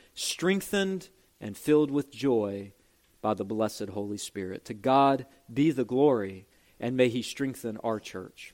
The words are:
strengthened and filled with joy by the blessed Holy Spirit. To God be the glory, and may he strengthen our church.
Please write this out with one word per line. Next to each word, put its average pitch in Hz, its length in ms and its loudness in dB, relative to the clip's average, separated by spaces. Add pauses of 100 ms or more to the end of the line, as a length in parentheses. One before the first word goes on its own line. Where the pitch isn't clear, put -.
(140)
strengthened 190 920 -2 (320)
and 104 160 -10
filled 151 360 4
with 143 200 -2
joy 101 640 0 (480)
by 107 120 2
the 98 120 -4
blessed 107 440 -2
Holy 104 280 -6
Spirit. 95 480 -8
To 120 80 -10
God 135 520 4 (280)
be 147 180 2
the 127 140 0
glory, 110 640 2 (340)
and 123 160 -2
may 127 100 6
he 120 140 -2
strengthen 120 560 -6
our 110 220 -2
church. - 540 -14